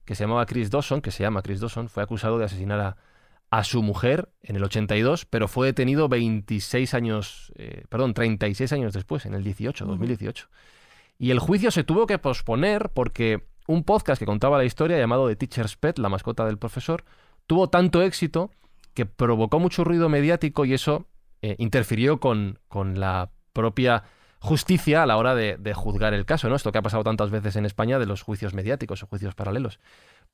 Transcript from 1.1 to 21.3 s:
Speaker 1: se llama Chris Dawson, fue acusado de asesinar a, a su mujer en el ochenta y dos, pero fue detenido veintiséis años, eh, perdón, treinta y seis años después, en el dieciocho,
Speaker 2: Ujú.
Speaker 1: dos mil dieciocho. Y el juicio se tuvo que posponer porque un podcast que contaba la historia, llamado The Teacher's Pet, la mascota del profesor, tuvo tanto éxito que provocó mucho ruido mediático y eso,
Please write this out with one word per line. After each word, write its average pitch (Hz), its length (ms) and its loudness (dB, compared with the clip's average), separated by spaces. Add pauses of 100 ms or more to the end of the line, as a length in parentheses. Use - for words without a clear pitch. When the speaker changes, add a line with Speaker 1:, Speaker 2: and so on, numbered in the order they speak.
Speaker 1:
se - 120 -6
llama 101 200 0
Chris 101 180 -6
Dawson, 117 300 -6
fue - 120 -4
acusado 113 360 -2
de 110 80 0
asesinar 98 340 -4
a, 95 160 -4 (540)
a 110 120 2
su 117 200 0
mujer 123 480 0 (120)
en 101 140 -6
el 98 80 0
ochenta 104 320 0
y 107 60 2
dos, 147 240 0
pero 110 200 0
fue 127 220 0
detenido 135 400 2
veintiséis 117 840 0
años, 110 600 -4
eh, - 340 -16
perdón, 123 260 0
treinta 110 340 0
y 101 60 -2
seis 131 180 -2
años 123 200 -2
después, 101 340 -6
en 101 80 -8
el 98 100 -4
dieciocho, 104 400 -6
Speaker 2:
Ujú. 101 80 -6
Speaker 1:
dos 170 80 -4
mil 117 80 -2
dieciocho. 107 400 -6 (720)
Y 123 120 0
el 127 80 4
juicio 190 320 2
se 156 140 2
tuvo 208 220 2
que 202 120 0
posponer 147 720 0
porque 113 540 0 (220)
un 160 160 2
podcast 202 340 2
que 107 80 -4
contaba 123 320 2
la 131 60 4
historia, 160 340 0
llamado 123 300 2
The 107 80 0
Teacher's 117 400 -4
Pet, 156 220 -2
la 107 100 0
mascota 110 380 -2
del 107 120 -2
profesor, 131 460 -6 (420)
tuvo 175 240 4
tanto 175 320 4
éxito 180 480 -2 (440)
que 113 120 -2
provocó 117 540 2
mucho 175 240 2
ruido 165 240 4
mediático 151 560 2
y 131 100 2
eso, 151 320 0 (360)